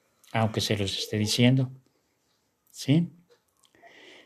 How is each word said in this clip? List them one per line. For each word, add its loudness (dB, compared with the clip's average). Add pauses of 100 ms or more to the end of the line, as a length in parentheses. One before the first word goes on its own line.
(320)
aunque 0
se -2
los -4
esté -6
diciendo. 2 (960)
¿Sí? 0 (1160)